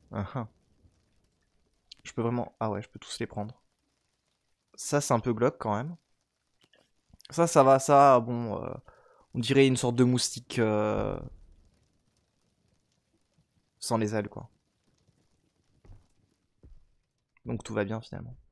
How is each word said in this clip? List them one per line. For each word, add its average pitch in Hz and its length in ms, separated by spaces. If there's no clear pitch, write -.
Ah, 98 220
ah. 113 140
Je - 80
peux 117 100
vraiment, 120 380
ah 110 100
ouais, 101 120
je - 60
peux - 100
tous - 200
les 117 80
prendre. - 360
Ça, - 220
c'est 139 140
un 113 60
peu 120 120
glauque 117 260
quand 107 160
même. 147 220
Ça, 170 160
ça 165 160
va, 135 160
ça, 139 420
bon, 117 420
euh, - 120
on - 40
dirait 131 280
une 127 100
sorte 120 200
de 123 80
moustique, - 540
euh, 104 600
sans - 160
les 107 180
ailes, 104 140
quoi. - 220
Donc 117 180
tout - 80
va 107 120
bien, 110 180
finalement. 120 340